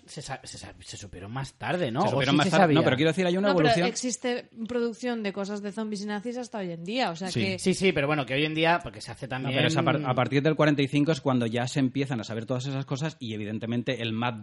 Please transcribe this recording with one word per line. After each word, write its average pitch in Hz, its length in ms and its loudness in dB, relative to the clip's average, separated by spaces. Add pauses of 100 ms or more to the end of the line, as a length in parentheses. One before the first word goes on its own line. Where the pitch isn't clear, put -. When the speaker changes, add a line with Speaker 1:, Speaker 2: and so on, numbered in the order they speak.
(120)
Speaker 1:
se 156 120 -12
sa-, 135 200 -10
se - 140 -16
sa-, 101 220 -16
se - 180 -16
supieron 95 340 -14
más 135 220 -8
tarde, 143 380 -2
¿no? 131 100 0
Speaker 2:
Se 208 60 2
Speaker 1:
¿O 196 40 0
Speaker 2:
supieron 139 220 2
Speaker 1:
sí 143 40 4
Speaker 2:
más 147 80 4
Speaker 1:
se - 60 2
Speaker 2:
tarde. 165 120 6
Speaker 1:
sabía? 156 160 6
Speaker 2:
No, 165 40 6
pero 127 120 4
quiero 156 160 4
decir, 180 160 0
hay 175 100 2
una 202 120 2
Speaker 3:
No, 190 60 4
pero 160 120 6
Speaker 2:
evolución. 180 200 4
Speaker 3:
existe 240 600 -4 (180)
producción 233 540 -4
de 202 100 -4
cosas 202 300 -6
de 202 100 -6
zombies 214 300 -6
y 208 60 -6
nazis 208 300 -6
hasta 240 200 -10
hoy 185 140 -6
en 165 120 -10
día, 214 280 -2
o 165 40 -8
sea 185 120 -6
Speaker 2:
Sí. 170 120 -2
Speaker 3:
que - 200 0
Speaker 1:
Sí, 185 160 2
sí, 185 160 4
pero 143 160 0
bueno, 147 180 0
que 127 80 -6
hoy 143 120 2
en 156 100 -2
día, 165 260 4
porque 107 180 -12
se - 120 -12
hace 127 160 -12
Speaker 2:
No, - 20 -16
Speaker 1:
también 131 280 -4
Speaker 2:
pero - 100 4
es 156 100 0
a 131 60 4
par-, 131 200 2
a 127 120 0
partir 127 260 2
del 151 140 4
cuarenta 147 260 4
y 135 60 2
cinco 147 240 2
es 139 100 -2
cuando 127 240 2
ya 117 220 0
se 143 120 -2
empiezan 131 400 0
a 101 40 -4
saber 110 240 -6
todas 127 180 -2
esas 135 220 -4
cosas 147 320 -4
y, 110 160 -6
evidentemente, 110 680 -4
el 113 120 -2
Mad 117 300 -2